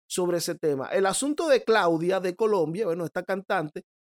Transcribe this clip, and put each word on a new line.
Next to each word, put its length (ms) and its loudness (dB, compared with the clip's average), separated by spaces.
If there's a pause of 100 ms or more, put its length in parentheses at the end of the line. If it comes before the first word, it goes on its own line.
sobre 300 0
ese 160 -4
tema. 320 -2
El 180 2
asunto 420 0
de 160 4
Claudia 560 2
de 160 -4
Colombia, 520 0
bueno, 180 -2
esta 180 -6
cantante 600 -4 (200)